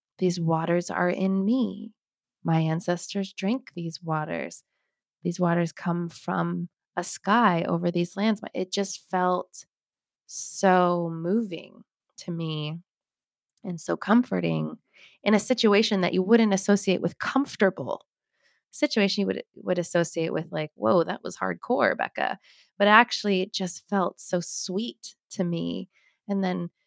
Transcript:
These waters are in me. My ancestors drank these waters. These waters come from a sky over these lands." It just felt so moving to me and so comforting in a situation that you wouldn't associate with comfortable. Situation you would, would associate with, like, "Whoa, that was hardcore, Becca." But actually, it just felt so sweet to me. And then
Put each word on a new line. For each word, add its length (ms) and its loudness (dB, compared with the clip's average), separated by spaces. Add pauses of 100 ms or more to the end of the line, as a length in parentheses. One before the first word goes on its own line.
(180)
These 220 0
waters 500 0
are 180 2
in 360 0
me. 480 -2 (500)
My 180 2
ancestors 720 -2
drank 420 -4
these 280 -8
waters. 600 -6 (580)
These 160 -4
waters 340 2
come 360 -4
from 600 -4 (280)
a 80 -2
sky 640 2
over 260 0
these 240 -2
lands." 240 0 (140)
It 180 -4
just 360 -6
felt 580 -2 (600)
so 840 2
moving 720 -4 (320)
to 140 -10
me 480 -4 (840)
and 160 -8
so 200 -2
comforting 800 2 (440)
in 120 4
a 40 6
situation 640 4
that 140 0
you 80 2
wouldn't 320 4
associate 480 2
with 160 -4
comfortable. 880 -2 (640)
Situation 500 2
you 60 0
would, 180 -4 (120)
would 220 -2
associate 540 0
with, 180 -2
like, 240 -6
"Whoa, 300 4
that 180 -6
was 140 -10
hardcore, 580 0
Becca." 440 -4 (400)
But 100 4
actually, 540 4
it 100 -8
just 380 -8
felt 300 0
so 200 -2
sweet 760 -6 (160)
to 120 -2
me. 460 -4 (360)
And 160 0
then 280 -2 (160)